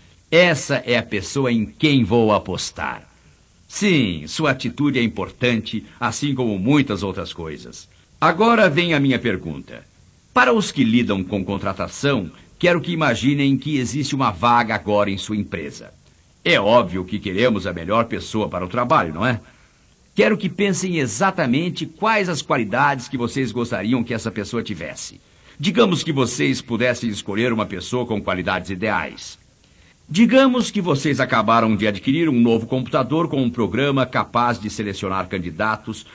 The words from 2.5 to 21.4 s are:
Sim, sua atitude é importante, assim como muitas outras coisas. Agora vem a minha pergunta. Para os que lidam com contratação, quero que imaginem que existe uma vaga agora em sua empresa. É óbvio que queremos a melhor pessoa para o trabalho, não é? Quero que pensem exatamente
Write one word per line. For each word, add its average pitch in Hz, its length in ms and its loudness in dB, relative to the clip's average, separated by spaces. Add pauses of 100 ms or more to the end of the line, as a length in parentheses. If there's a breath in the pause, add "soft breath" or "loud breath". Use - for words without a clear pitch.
Sim, 113 580 0
sua 151 240 -2
atitude 131 480 -2
é 117 40 2
importante, 110 840 -2 (120 loud breath)
assim 131 380 -2
como 113 240 -2
muitas 110 440 2
outras 90 280 -6
coisas. 69 560 -14 (320 soft breath)
Agora 196 500 4
vem 170 240 0
a 147 60 2
minha 135 200 2
pergunta. 80 680 -6 (460)
Para 254 200 4
os 214 180 0
que 135 120 2
lidam 110 400 2
com 98 200 -4
contratação, 95 880 -4 (260 loud breath)
quero 175 220 4
que 170 120 -6
imaginem 139 680 2
que 147 200 -2
existe 131 380 -2
uma 127 160 2
vaga 113 440 2
agora 101 340 2
em 95 80 -4
sua 107 180 -6
empresa. 90 560 -8 (540 soft breath)
É 160 140 4
óbvio 95 440 4
que 98 160 -6
queremos 101 480 0
a 90 60 -4
melhor 98 320 0
pessoa 104 420 -4
para 90 160 -6
o 87 60 -8
trabalho, 120 440 0
não 92 120 -4
é? 120 160 -2 (760 soft breath)
Quero 214 220 4
que 190 100 -4
pensem 185 500 -2
exatamente 156 880 -2